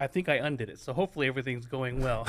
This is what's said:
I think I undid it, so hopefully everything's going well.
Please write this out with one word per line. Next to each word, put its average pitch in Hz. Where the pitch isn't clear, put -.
I 139
think 180
I 143
undid 120
it, -
so -
hopefully 156
everything's 127
going 127
well. 113